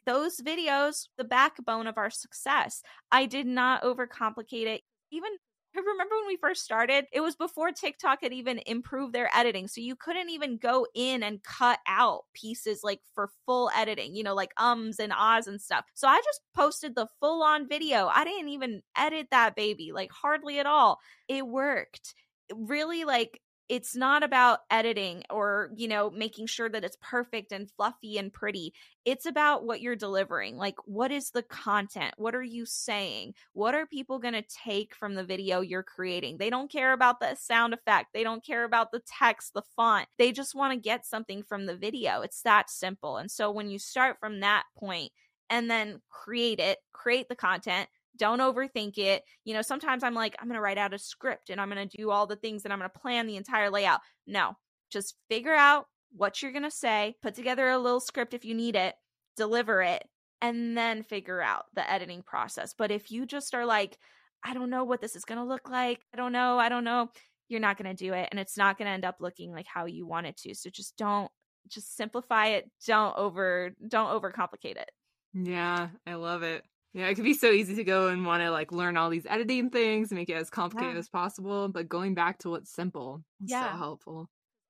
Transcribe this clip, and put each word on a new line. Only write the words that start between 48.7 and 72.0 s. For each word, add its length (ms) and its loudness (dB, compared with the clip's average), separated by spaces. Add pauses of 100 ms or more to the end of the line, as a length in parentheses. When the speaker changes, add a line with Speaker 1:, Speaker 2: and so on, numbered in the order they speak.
Speaker 1:
it. 260 2 (200)
You 100 -6
know, 80 0
sometimes 420 -2
I'm 80 2
like, 260 -2
"I'm 80 -10
gonna 140 -4
write 160 0
out 160 0
a 60 -6
script 500 -6
and 100 -6
I'm 120 -2
gonna 160 -4
do 240 -4
all 160 4
the 100 -6
things 280 -8
and 80 -6
I'm 60 -4
gonna 120 -6
plan 360 -4
the 120 -6
entire 320 0
layout." 320 4 (240)
No, 320 0 (320)
just 260 -8 (140)
figure 240 0
out 320 8 (240)
what 320 -2
you're 100 -6
gonna 180 -4
say, 520 0
put 120 -6
together 360 0
a 80 4
little 220 2
script 340 -4
if 100 -8
you 100 -4
need 220 0
it, 200 2 (380)
deliver 460 2
it, 260 2 (360)
and 340 -2
then 260 0
figure 380 -6
out 240 0 (100)
the 160 -2
editing 320 -4
process. 540 -6
But 140 0
if 200 -6
you 140 -6
just 300 -8
are 100 -2
like, 320 0 (480)
"I 80 -6
don't 160 -6
know 160 -2
what 160 0
this 160 -10
is 80 -14
gonna 220 -8
look 240 -6
like. 420 -2
I 60 -12
don't 140 -4
know. 260 2
I 100 4
don't 160 0
know," 260 0 (380)
you're 120 -4
not 180 2
gonna 160 -8
do 180 -6
it. 180 -2
And 80 -6
it's 200 -6
not 180 4
gonna 140 -4
end 160 -4
up 140 -6
looking 320 -10
like 140 -12
how 200 -6
you 200 -10
want 200 -4
it 120 -12
to. 160 -14
So 140 -14
just 300 -14
don't, 340 0 (340)
just 300 -16
simplify 520 2